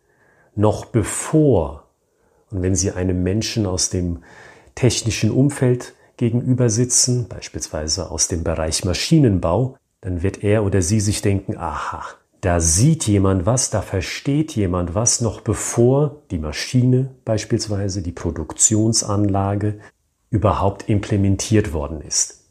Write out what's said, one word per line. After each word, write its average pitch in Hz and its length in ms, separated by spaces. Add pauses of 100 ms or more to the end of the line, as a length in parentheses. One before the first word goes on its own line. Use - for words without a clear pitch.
(560)
noch 107 300
bevor, 104 1040 (600)
und 95 120
wenn 92 140
Sie 92 160
einem 92 320
Menschen 104 420
aus 92 240
dem 90 300 (540)
technischen 110 580
Umfeld 127 640 (240)
gegenüber 123 520
sitzen, 123 580
beispielsweise - 840
aus 82 200
dem 82 140
Bereich 80 420
Maschinenbau, 104 920 (220)
dann 90 240
wird 95 200
er 107 200
oder 98 180
sie 101 200
sich 101 200
denken, 98 360
„Aha, - 460 (360)
da 87 220
sieht 95 440
jemand 95 400
was, 123 240
da 104 120
versteht 139 720
jemand 90 400
was, 110 260
noch 110 200
bevor 127 880
die 120 80
Maschine 127 760 (120)
beispielsweise, 104 760
die 85 120
Produktionsanlage 101 1700 (500)
überhaupt 95 600
implementiert 101 840
worden 73 280
ist.“ - 500